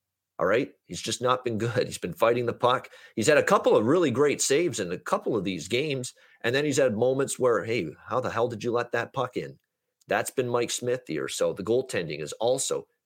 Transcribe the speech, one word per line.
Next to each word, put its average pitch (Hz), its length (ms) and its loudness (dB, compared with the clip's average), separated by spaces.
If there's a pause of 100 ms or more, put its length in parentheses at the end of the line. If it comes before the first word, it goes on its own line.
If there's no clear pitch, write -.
(400)
all 85 60 0
right? 117 260 0 (160)
He's 90 140 -10
just - 200 -6
not 123 220 0
been 117 140 -2
good. 110 300 -2
He's - 100 -10
been 87 160 -8
fighting 120 320 2
the 113 80 -2
puck. 123 360 0 (260)
He's 113 120 2
had 151 100 8
a 135 60 6
couple 208 320 4
of 110 100 4
really 151 260 4
great 135 300 2
saves 143 380 0
in 87 120 -4
a 90 60 -4
couple 190 380 -2
of 95 80 0
these 87 240 -4
games, 131 460 -4 (280)
and 120 120 0
then 143 100 2
he's 147 140 0
had 127 180 4
moments 131 440 0
where, 117 240 4
"Hey, 110 260 -2 (160)
how 110 140 -2
the 98 100 -2
hell 113 180 0
did 110 160 -8
you 117 80 -2
let 117 200 -2
that 117 220 -4
puck 123 240 -4
in?" 71 200 -8 (500)
That's 107 240 -2
been 123 180 -4
Mike 120 220 0
Smith 123 360 -4
here. 71 200 -6
So 85 260 -2
the 95 100 -8
goaltending 98 560 -2
has 73 140 -10
also 117 540 -2 (180)